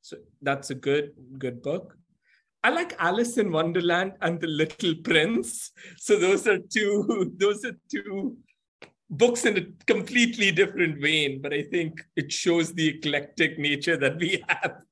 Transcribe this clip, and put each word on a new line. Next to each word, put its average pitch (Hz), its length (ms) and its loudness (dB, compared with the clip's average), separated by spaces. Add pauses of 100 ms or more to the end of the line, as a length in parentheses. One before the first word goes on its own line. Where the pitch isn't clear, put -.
So - 160 -16 (240)
that's 139 280 -4
a 135 60 -6
good, 143 360 0 (260)
good 127 240 -8
book. 170 360 -6 (640)
I 226 60 6
like 339 280 -2
Alice 214 400 0
in 196 140 2
Wonderland 170 720 0
and 170 180 -2
The 165 80 -4
Little 156 560 0
Prince. 185 680 0 (260)
So 202 200 2
those 185 300 2
are 196 100 4
two, 202 760 0
<laughs> 180 40 -16
those 202 280 0
are 233 120 -8 (140)
two 220 460 -6 (720)
books 233 360 2
in 196 120 4
a 175 100 -2 (180)
completely 226 640 2
different 165 480 2
vein, 143 420 0
but 147 120 -6
I 147 100 -2
think 160 400 -4 (120)
it 147 160 -4
shows 170 420 2
the 160 140 0
eclectic 147 720 -2
nature 147 380 0
that 135 200 0
we 175 280 -2
<laughs> - 40 -8
have. - 320 -4 (100)